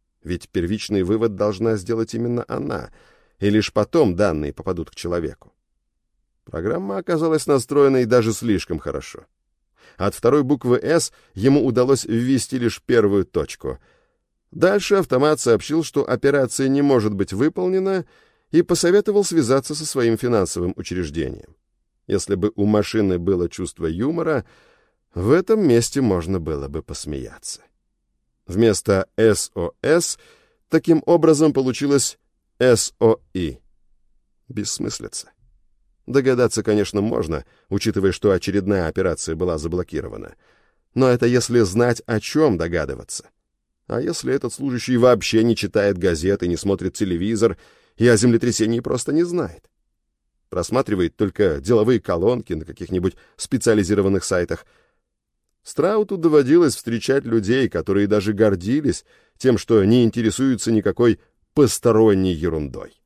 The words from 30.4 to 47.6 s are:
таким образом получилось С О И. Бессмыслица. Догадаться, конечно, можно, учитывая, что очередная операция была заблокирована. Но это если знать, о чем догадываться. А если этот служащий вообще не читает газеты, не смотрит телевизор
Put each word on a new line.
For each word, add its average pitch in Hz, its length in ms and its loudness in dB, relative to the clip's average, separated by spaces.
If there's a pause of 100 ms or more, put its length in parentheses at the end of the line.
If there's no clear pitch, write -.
таким 160 380 2
образом 160 440 4
получилось 135 680 -2 (400)
С 123 400 2
О 113 180 4 (160)
И. 80 240 -4 (920)
Бессмыслица. - 840 -10 (760)
Догадаться, 123 560 0
конечно, 104 400 0
можно, 80 420 -4 (260)
учитывая, 98 420 0
что 101 200 0
очередная 95 560 -2
операция 82 480 -4
была 85 220 -4
заблокирована. 76 800 -8 (580)
Но 127 160 4
это 123 160 2
если 123 360 2
знать, 117 440 0
о 110 140 -2
чем 135 400 0
догадываться. 80 720 -6 (560)
А 110 120 -4
если 156 320 -4
этот 131 220 -4
служащий 123 440 -2
вообще 113 460 4
не 117 120 4
читает 101 420 0
газеты, 90 500 0
не 87 100 -2
смотрит 92 360 -2
телевизор 104 640 -2 (400)